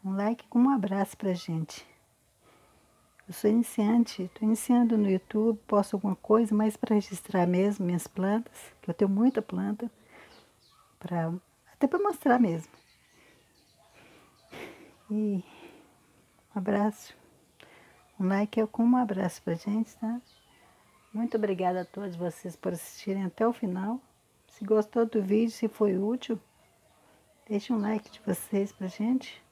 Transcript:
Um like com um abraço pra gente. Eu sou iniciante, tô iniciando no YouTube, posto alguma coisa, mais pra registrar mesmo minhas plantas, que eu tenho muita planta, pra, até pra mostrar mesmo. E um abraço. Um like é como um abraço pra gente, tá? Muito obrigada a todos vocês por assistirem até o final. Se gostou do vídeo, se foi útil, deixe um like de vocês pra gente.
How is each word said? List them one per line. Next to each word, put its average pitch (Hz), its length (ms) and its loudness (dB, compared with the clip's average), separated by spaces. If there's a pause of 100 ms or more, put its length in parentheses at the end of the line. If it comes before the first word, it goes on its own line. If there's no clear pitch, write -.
Um 190 120 -6
like 208 340 -2
com - 100 0
um 254 120 6
abraço 196 480 -2
pra 190 160 -2
gente. 165 520 -6 (1400)
Eu 185 60 -12
sou - 140 0
iniciante, 226 840 2
tô - 100 -8
iniciando 226 540 2
no 208 100 2
YouTube, 214 560 0
posto 202 300 0
alguma 196 220 -2
coisa, 220 360 4
mais 214 240 2
pra - 200 0
registrar 185 500 0
mesmo 190 400 2
minhas 175 220 -2
plantas, 202 760 -4
que - 80 -8
eu 170 40 -2
tenho 196 140 2
muita 220 320 2
planta, 208 480 -6 (1120)
pra, 165 340 -4 (400)
até - 140 0
pra 349 140 2
mostrar 311 400 2
mesmo. 165 320 2 (2250)
E 208 360 -2 (1080)
um 208 60 -6
abraço. 202 580 -2 (1000)
Um 190 80 -2
like 202 340 0
é 220 60 2
como 233 300 2
um 254 40 2
abraço 190 420 -4
pra 170 120 -4
gente, 208 400 -4
tá? 233 260 -8 (960)
Muito 226 220 -2
obrigada 185 460 0
a - 20 -6
todos 185 320 -10
vocês 175 400 -8
por 180 160 -4
assistirem 190 520 -6
até 202 220 -2
o 240 60 2
final. 202 480 -4 (480)
Se - 160 -14
gostou 214 420 2
do 226 160 -2
vídeo, 214 300 2
se - 160 -2
foi 208 280 0
útil, 220 400 -2 (1120)
deixe 208 240 -4
um 226 60 0
like 208 320 -2
de - 160 -20
vocês 196 460 -2
pra 190 160 -8
gente. 240 520 -4 (120)